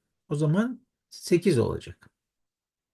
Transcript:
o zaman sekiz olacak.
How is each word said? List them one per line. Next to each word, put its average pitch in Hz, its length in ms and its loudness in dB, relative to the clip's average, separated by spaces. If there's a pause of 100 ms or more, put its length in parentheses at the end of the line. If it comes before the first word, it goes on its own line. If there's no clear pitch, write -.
(300)
o 156 60 -2
zaman 175 460 0 (280)
sekiz 170 500 2
olacak. 90 500 -4 (840)